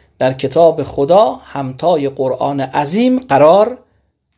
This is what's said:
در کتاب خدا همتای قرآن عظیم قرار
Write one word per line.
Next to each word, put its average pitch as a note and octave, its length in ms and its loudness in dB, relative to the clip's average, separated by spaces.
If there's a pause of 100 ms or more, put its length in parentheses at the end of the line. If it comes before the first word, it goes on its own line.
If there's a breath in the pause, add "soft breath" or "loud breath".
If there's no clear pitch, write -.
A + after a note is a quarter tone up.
(180 soft breath)
در C3 140 0
کتاب D#3+ 500 0
خدا G3 600 0
همتای C#3 640 -4
قرآن C3+ 520 -4
عظیم E3 580 -2
قرار G3 600 2 (600)